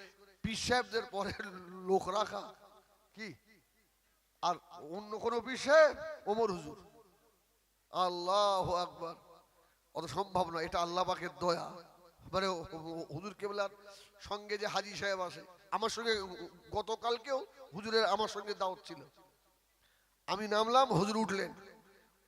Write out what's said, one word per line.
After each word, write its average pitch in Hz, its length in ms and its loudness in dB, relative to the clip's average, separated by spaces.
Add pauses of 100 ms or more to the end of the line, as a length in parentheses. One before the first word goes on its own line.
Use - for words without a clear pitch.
(420)
পীর 214 140 -2
সাহেবদের 240 540 0
পরে 196 220 -2 (560)
লোক 185 200 4
রাখা 196 460 -2 (600)
কি? 196 200 -12 (1080)
আর 175 120 2 (160)
অন্য 196 480 -10
কোনো 233 220 -2
পীর 247 160 -6
সাহেব? 302 400 8 (300)
ওমর 214 240 4
হুজুর। 156 340 -8 (1040)
আল্লাহু 180 840 2
আকবার। 165 400 -4 (800)
অত 160 100 -4
সম্ভব 180 460 0
নয়, 165 140 -2
এটা 175 160 0
আল্লাহ 175 240 2
পাকের 180 240 -2 (120)
দয়া। 170 320 0 (600)
মানে 190 140 0 (680)
হুজুর 185 200 -8
কেবলার 202 360 -4 (500)
সঙ্গে 208 380 -6
যে 208 80 -4
হাজী 202 280 -2
সাহেব 190 260 -2
আসে, 165 240 -6 (260)
আমার 202 180 0
সঙ্গে 220 340 0 (480)
গতকালকেও 233 760 -2 (280)
হুজুরের 220 300 2
আমার 202 240 2
সঙ্গে 208 260 -6
দাওয়াত 185 320 -4
ছিল। 143 220 -14 (1160)
আমি 202 220 -2
নামলাম, 233 440 6
হুজুর 202 240 2
উঠলেন, 190 380 0 (720)